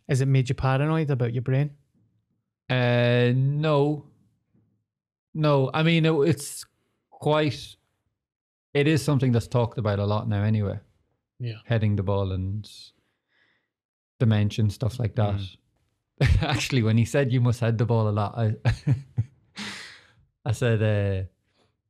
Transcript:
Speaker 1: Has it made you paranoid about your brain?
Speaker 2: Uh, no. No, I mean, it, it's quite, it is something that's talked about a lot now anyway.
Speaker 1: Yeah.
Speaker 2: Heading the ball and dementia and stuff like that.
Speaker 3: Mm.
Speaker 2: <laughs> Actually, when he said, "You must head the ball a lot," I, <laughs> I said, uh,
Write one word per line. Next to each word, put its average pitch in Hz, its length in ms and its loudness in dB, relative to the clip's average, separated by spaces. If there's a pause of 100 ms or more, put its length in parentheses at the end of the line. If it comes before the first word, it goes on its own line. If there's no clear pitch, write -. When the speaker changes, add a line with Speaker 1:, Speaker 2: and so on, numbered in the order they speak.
Speaker 1:
Has 131 140 0
it 135 60 0
made 135 200 2
you 135 80 -2
paranoid 143 560 0
about 120 220 -2
your 127 80 -4
brain? 135 300 -2 (1000)
Speaker 2:
Uh, 123 640 2
no. 147 720 0 (1300)
No, 147 400 2
I 156 100 0
mean, 165 220 4
it, 160 80 4 (160)
it's - 360 -6 (460)
quite, 151 640 -2 (1000)
it 143 140 2
is 156 160 2
something 135 300 2
that's 117 160 0
talked 120 280 -2
about 104 220 0
a 101 60 0
lot 104 240 -2
now 101 140 -2
anyway. 104 360 -2 (600)
Speaker 1:
Yeah. 117 160 -10 (100)
Speaker 2:
Heading 107 320 0
the 98 60 -2
ball 98 280 -2
and 95 380 -6 (1500)
dementia 107 460 2
and 104 80 2
stuff - 260 -4
like 110 180 -4
that. 104 200 0
Speaker 3:
Mm. 98 220 -8 (640)
Speaker 2:
<laughs> - 220 4
Actually, 143 400 0
when 110 140 2
he 117 80 4
said, 135 280 0
"You 131 80 2
must 120 180 0
head 113 200 0
the 120 60 0
ball 113 220 0
a 107 40 -2
lot," 104 260 -2
I, 110 260 0
<laughs> - 1800 -6
I 131 60 0
said, 113 320 0
uh, 101 420 0 (640)